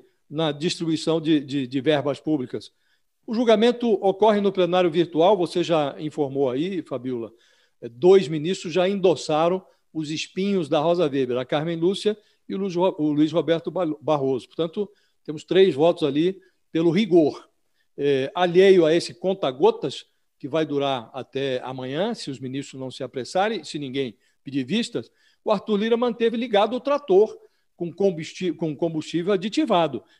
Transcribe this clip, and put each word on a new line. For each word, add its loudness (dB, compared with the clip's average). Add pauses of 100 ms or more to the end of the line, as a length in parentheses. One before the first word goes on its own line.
(300)
na -2
distribuição -2
de, 2
de, -4
de -4
verbas 0
públicas. -6 (560)
O -6
julgamento 2
ocorre 2
no 0
plenário 2
virtual, 2
você -2
já 0
informou -2
aí, -4
Fabiola, -8 (480)
é, -12
dois 4
ministros -6
já 2
endossaram 0 (300)
os -6
espinhos -4
da 2
Rosa 2
Weber, 0
a -4
Carmen -4
Lúcia -2 (320)
e -6
o -4
Luiz -4
Ro-, 0
o 0
Luiz 2
Roberto 0
Ba-, -4
Barroso. -2
Portanto, -6 (340)
temos -12
três 4
votos 2
ali 0 (300)
pelo 2
rigor. 2 (480)
É, 0
alheio 8
a 4
esse 0
conta-gotas, 0 (340)
que -10
vai -2
durar -2
até -6
amanhã, -6
se -12
os -12
ministros -10
não -10
se -14
apressarem, -4
se -12
ninguém -8 (260)
pedir -4
vistas, -6 (340)
o 2
Arthur -2
Lira 0
manteve 0
ligado 0
o -4
trator 2 (380)
com -8
combusti-, -4
com -6
combustível -4
aditivado. 0 (160)